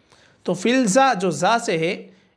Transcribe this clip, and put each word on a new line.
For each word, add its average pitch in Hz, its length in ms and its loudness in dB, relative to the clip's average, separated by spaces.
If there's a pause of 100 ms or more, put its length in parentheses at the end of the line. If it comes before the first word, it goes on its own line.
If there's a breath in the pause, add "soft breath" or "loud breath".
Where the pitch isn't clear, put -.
(460 soft breath)
तो 180 80 -2
फिल्ज़ा 247 600 2
जो 185 180 -2
जा 175 260 0
से 226 200 -4
है, 165 160 -2 (440 soft breath)